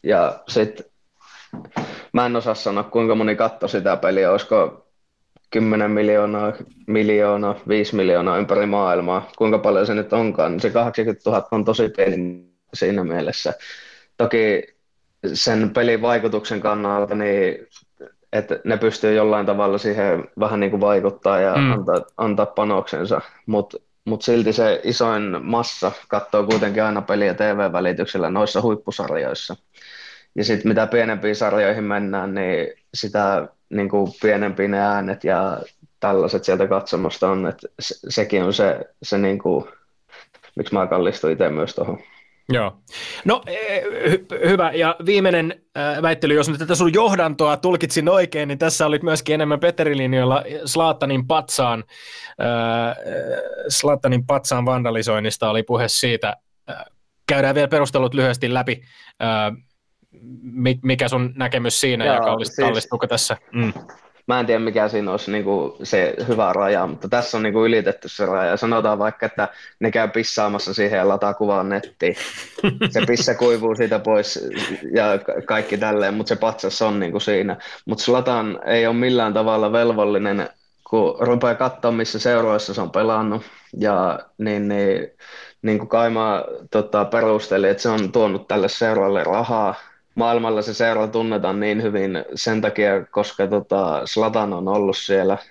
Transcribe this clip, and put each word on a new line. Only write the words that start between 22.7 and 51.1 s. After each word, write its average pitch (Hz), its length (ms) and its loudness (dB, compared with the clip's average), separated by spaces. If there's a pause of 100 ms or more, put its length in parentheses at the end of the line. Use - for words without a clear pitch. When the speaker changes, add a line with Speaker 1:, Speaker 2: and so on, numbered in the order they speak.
Speaker 1:
mut, 107 280 -2 (300)
mut 107 180 -4
silti 117 300 2
se 110 320 2
isoin 107 580 0
massa 107 500 -2 (160)
katsoo 104 360 0
kuitenkin 107 380 0
aina 107 200 0
peliä 101 320 0
T 104 60 -8
V-välityksellä 90 880 0
noissa 104 320 0
huippusarjoissa. 87 960 -4 (800)
Ja 104 100 -2
sit 107 200 0
mitä 110 220 2
pienempiin 107 500 0
sarjoihin 107 480 0
mennään, 101 500 -4
niin 92 320 -2 (280)
sitä 98 540 -2 (220)
niinku 101 520 0
pienempiä 101 460 2
ne 101 120 0
äänet 101 440 -2
ja 92 340 0 (420)
tällaiset 95 440 2
sieltä 95 220 2
katsomosta 95 640 0
on, 95 160 0
et 85 100 -4 (240)
se, - 140 -8 (140)
sekin 101 340 0
on 95 100 0
se, 98 280 0 (220)
se 98 160 -2
niinku, 95 500 0 (880)
miksi - 180 -4
mä 92 120 2
kallistun 90 440 0
ite 82 180 2
myös 76 260 -4
tohon. - 240 -6 (500)
Speaker 2:
Joo. 113 240 -2 (520)
No, 220 220 2
e, 202 340 -4
hy-, 185 680 0
hyvä. 180 240 2
Ja 165 240 0 (100)
viimeinen, 180 480 2 (220)
äh, 147 260 -2
väittely, 156 320 2
jos 151 140 4
nyt 147 100 -2
tätä 165 160 0
sun 165 200 2
johdantoa 165 600 2
tulkitsin 165 520 0
oikein, 175 400 2
niin 139 100 -6
tässä 160 280 2
olit 151 160 2
myöskin 156 320 0
enemmän 147 260 2
Petterin 160 380 2
linjoilla. 131 460 2 (220)
Zlatanin 139 600 0